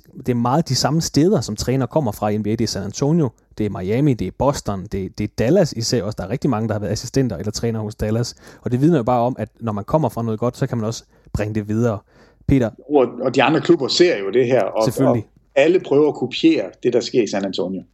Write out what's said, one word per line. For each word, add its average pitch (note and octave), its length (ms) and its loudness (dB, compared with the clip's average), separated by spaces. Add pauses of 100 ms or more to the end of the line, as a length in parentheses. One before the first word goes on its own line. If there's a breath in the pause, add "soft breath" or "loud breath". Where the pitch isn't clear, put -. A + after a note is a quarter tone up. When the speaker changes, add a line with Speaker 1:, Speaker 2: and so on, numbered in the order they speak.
(160)
Speaker 1:
det - 120 -12
er B2 60 2
meget A#2+ 340 0
de C3 60 -2
samme D3+ 260 0
steder, E3 400 2
som G#2+ 160 -6
træner B2+ 300 -2
kommer B2 260 0
fra - 160 -2
i G#2+ 100 0
N G#2+ 40 -2
B G#2 40 -4
A. G#2 40 0
Det A2+ 100 0
er A2+ 60 0
San G2 160 -4
Antonio, C#3 460 0 (300)
det G#2+ 80 -2
er G2+ 40 -4
Miami, A#2 440 0
det G#2 120 -4
er F#2 120 -6
Boston, A#2 540 -2
det, F#2+ 260 -8
det G#2+ 60 -2
er G#2+ 40 -2 (100)
Dallas D3 340 2
især A#2 300 -2
også. G#2 160 -6
Der F#2+ 60 -8
er F#2 60 -8
rigtig C3+ 200 -2
mange, A2 180 -2
der G#2 60 -2
har G#2 40 -4
været G2+ 140 -4
assistenter A#2 440 -2
eller G2+ 160 -6
træner A2+ 280 -4
hos G#2+ 140 -8
Dallas. A2+ 400 -4 (280 loud breath)
Og A#2 100 -6
det B2 80 0
vidner D#3+ 160 6
jo A#2+ 60 2
bare B2 180 2
om, B2 180 0
at A#2 100 -6 (120)
når A2+ 120 -4
man G2+ 120 -6
kommer D#3 240 2
fra A#2 140 -8
noget A2 180 -4
godt, A#2+ 160 -2
så C#3 100 -2
kan B2 120 -4
man G#2+ 80 -2
også - 180 -6 (280 soft breath)
bringe G#2 220 -2
det G#2 140 -2
videre. A2 300 0 (500 soft breath)
Peter? B2+ 220 4 (200)
Speaker 2:
Og, C#3 160 6 (160)
og C3 120 -2
de C3+ 80 4
andre D3 180 4
klubber C#3+ 280 2
ser E3+ 300 2
jo G2 120 -6
det B2 160 2
her, A#2+ 160 4
og, G2 220 0
Speaker 1:
Selvfølgelig. B2+ 400 2
Speaker 2:
og - 380 -4
alle F3 180 4
prøver D3 280 2
at C3+ 60 0
kopiere D3+ 500 0 (180)
det, B2 100 0
der A#2+ 80 2
sker B2 220 0
i G2+ 40 0
San G2 180 -4
Antonio. F#2 380 -6 (120)